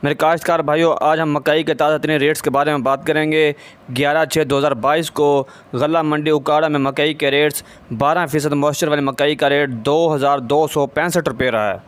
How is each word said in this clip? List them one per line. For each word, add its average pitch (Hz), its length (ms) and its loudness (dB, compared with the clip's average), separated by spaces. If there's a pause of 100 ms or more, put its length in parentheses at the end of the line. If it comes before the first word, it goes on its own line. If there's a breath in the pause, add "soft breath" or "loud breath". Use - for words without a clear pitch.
मेरे 147 100 0
काश्तकार 165 480 0
भाइयों, 156 400 2
आज 156 160 2
हम 156 140 -2
मकई 151 320 0
के 151 100 -2
ताज़ा 151 240 0
तरीन 151 200 -2
रेट्स 143 220 0
के 147 100 -2
बारे 143 220 0
में 143 100 -2
बात 135 240 -2
करेंगे। 156 480 0 (360 loud breath)
ग्यारह 143 360 0
छः 156 180 0
दो 139 140 0
हज़ार 143 180 0
बाईस 147 340 0
को 147 200 0 (440 loud breath)
गल्ला 151 300 0
मंडी 151 260 -2
उकाड़ा 151 380 2
में 147 120 0
मकई 147 340 0
के 147 160 -2
रेट्स, 143 340 0 (300 loud breath)
बारह 156 320 0
फीसद 147 280 -2
मॉइस्चर 147 340 0
वाली 147 140 0
मकई 143 320 0
का 139 140 0
रेट 143 220 2 (120)
दो 156 260 2
हज़ार 139 340 2
दो 143 240 2
सौ 147 220 -2
पैंसठ 165 400 -2
रुपये 127 220 -2
रहा 107 180 0
है। 90 200 -6